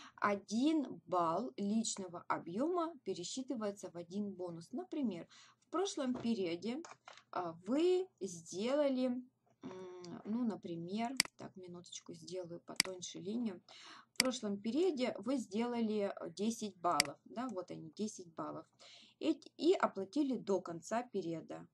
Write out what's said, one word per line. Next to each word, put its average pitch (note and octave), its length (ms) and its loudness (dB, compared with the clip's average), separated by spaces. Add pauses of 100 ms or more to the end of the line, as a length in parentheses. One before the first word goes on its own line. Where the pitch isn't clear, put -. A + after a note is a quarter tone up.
(180)
один A3 880 4
балл F3 500 2
личного G3+ 720 0
объема C#4+ 640 2 (100)
пересчитывается G3+ 840 -4
в D#3+ 60 -16
один F#3 360 -4
бонус. F3 400 -8
Например, B3 560 -2 (400)
в - 40 -14
прошлом D#4+ 420 2
периоде, A3 680 2 (500)
а, E3+ 220 -2 (120)
вы F4+ 420 6 (120)
сделали, A#3+ 840 2 (580)
м, F3+ 600 -10
ну, A#3 180 2
например, F#3+ 680 0 (240)
так, - 180 -10
минуточку, F3 580 -12
сделаю E3+ 460 -6
потоньше F3+ 600 -4
линию. G3+ 420 -2 (500)
В - 60 -20
прошлом G#3+ 400 -4
периоде B3 600 -2
вы B3 200 -4
сделали, G#3+ 760 -2
э, - 160 -10
десять G#3 480 -4
баллов, E3+ 460 2
да, B3 240 -6
вот F#3 240 -6
они, D#3+ 200 -10
десять F#3 440 -6
баллов, D3+ 300 -6 (560)
и, D4+ 180 2 (180)
и E4+ 160 8
оплатили A#3+ 640 4
до F#3 260 4
конца F#3 420 -2
периода. E3 720 -4